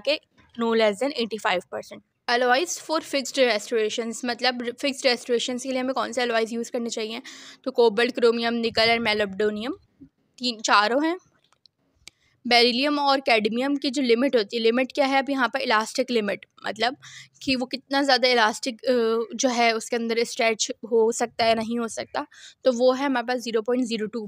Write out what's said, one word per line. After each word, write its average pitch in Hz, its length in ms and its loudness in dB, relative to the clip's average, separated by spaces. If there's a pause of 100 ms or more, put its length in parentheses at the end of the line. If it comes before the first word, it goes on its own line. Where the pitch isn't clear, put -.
के 302 100 0 (380)
no 233 240 0
less 208 220 2
than 285 200 -2
eighty 214 240 -6
five 185 180 0 (100)
percent। 208 280 -12 (340)
Alloys 254 400 2 (120)
for 320 120 -2 (120)
fixed 277 340 -2
restorations, 220 800 -2
मतलब 240 460 -2 (100)
फिक्स्ड 262 260 -2
रेस्टोरेशंस 240 560 -2
के 262 100 -6
लिए 254 80 -2
हमें 254 140 -4
कौन 226 180 -4
से 247 100 -2
अलॉयज़ 226 320 -2
यूज़ 233 180 -6
करने 233 180 -6
चाहिए? 226 320 -8 (420)
तो 262 60 -6
कोबाल्ट, 240 500 2
क्रोमियम, 233 340 2 (140)
निकल 226 240 2
और 233 160 0
molybdenum, 214 720 -2 (580)
तीन, 247 220 -4
चारों 226 460 2
हैं। 339 100 0 (1300)
बेरिलियम 247 520 4
और 277 220 2
कैडमियम 233 560 0
की 277 140 -4
जो 277 120 -2
लिमिट 247 340 2
होती 214 200 -2
है, 226 60 -2
लिमिट 240 320 2
क्या 277 120 2
है 269 120 2
अब 269 120 0
यहाँ 262 220 0
पर? 269 80 -4
इलास्टिक 240 500 0
लिमिट, 202 340 -2 (220)
मतलब 220 300 -2 (460)
कि 269 140 -2
वो 247 100 -4
कितना 277 360 -2
ज़्यादा 254 260 4
इलास्टिक, 240 460 2 (100)
अ, 233 520 0
जो 254 120 0
है 233 280 2
उसके 226 200 -4
अंदर 226 280 -2
स्ट्रेच 226 460 -2 (200)
हो 226 220 4
सकता - 320 -2
है, 226 100 4
नहीं 226 240 -2
हो 233 100 -4
सकता, - 360 -8 (400)
तो 262 80 4
वो 247 200 4
है 262 140 -2
हमारे 247 200 -2
पास 254 160 -2
ज़ीरो 226 200 -2
पॉइंट 247 240 -2
ज़ीरो 214 200 -4
टू 214 220 -8